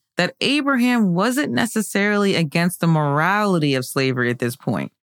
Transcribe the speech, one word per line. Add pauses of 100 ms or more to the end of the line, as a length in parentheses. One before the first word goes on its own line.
(180)
that
Abraham
wasn't
necessarily
against
the
morality
of
slavery
at
this
point, (160)